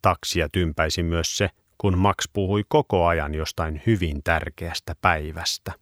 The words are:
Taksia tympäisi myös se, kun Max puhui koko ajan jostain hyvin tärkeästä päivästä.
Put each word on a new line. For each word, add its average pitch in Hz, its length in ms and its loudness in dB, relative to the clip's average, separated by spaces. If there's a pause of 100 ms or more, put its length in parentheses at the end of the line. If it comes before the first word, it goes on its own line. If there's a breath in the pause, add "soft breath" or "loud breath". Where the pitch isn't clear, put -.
Taksia 87 460 0
tympäisi 82 540 0
myös 85 340 0
se, 98 140 0 (280)
kun 95 200 2
Max 98 180 4 (160)
puhui 101 360 0
koko 98 380 2
ajan 78 280 0
jostain 78 520 -4
hyvin 85 360 0
tärkeästä 82 760 -4
päivästä. 80 800 -2